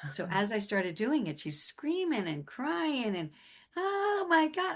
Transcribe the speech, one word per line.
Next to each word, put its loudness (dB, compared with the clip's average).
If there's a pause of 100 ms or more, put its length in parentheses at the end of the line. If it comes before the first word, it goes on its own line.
(120)
So -6
as 2
I 2
started 0
doing 2
it, -6
she's -2
screaming 0
and -4
crying -2
and, -4 (460)
Oh 0
my 6
God. -2